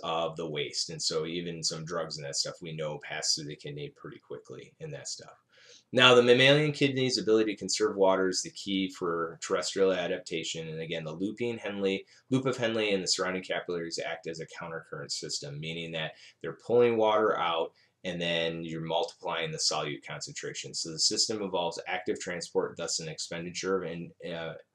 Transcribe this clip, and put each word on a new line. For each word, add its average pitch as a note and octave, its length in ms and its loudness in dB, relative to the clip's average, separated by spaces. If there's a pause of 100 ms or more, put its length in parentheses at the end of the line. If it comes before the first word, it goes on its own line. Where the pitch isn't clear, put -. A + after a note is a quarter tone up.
of E2 320 -2
the E2 140 -6
waste. D2 400 -4
And D#2+ 120 -10
so - 240 -2
even E2 380 -6
some D#2+ 220 -4
drugs D#2+ 320 -4
and D2 80 -10
that - 100 -8
stuff D2 260 -4
we D#2+ 140 -10
know D2+ 260 -6
pass - 320 -4
through D2+ 120 -4
the D2 100 -10
kidney D2 400 -12
pretty - 240 -16
quickly - 600 -16
and D3+ 120 -10
that - 140 -12
stuff. - 260 -12 (580)
Now, B2+ 220 8
the A#2+ 100 12
mammalian C#3 500 8
kidney's C3 440 2
ability G#2+ 360 4
to - 40 -8
conserve G2 380 0
water F#2+ 320 6
is F#2 140 0
the E2+ 100 -10
key F#2+ 380 0
for E2 520 -2
terrestrial F#2+ 520 2
adaptation. E2+ 720 -2
And D#2+ 140 -8
again, E2 240 -4
the D#2 80 -6
looping G#2+ 440 -2
Henle, G2 420 0 (300)
loop C3 160 2
of B2+ 120 0
Henle A2+ 360 2
and F#2+ 80 2
the E2+ 60 -4
surrounding F#2 360 0
capillaries E2+ 600 -4
act E2 240 -8
as E2 120 -6
a D#2 80 -10
countercurrent D#2+ 640 -10
system, D2 480 -8
meaning E2 340 -6
that D#2+ 200 -4 (280)
they're - 240 -8
pulling A#2+ 320 6
water G#2+ 400 4
out E2 340 0 (320)
and F2 180 -4
then E2 420 0
you're D#2+ 180 -6
multiplying E2 720 -2
the D#2 60 -6
solute D2+ 480 -2
concentration. C#2+ 680 -10
So D#2+ 180 -6
the D#2 80 -6
system G#2+ 420 2
involves F2+ 460 -2
active F2+ 320 -4
transport, F2+ 580 -4
thus E2 220 -4
an D#2+ 80 -6
expenditure F2 720 -4
of E2 80 -6
en-, E2+ 220 -8 (200)
uh, E2 220 -6 (220)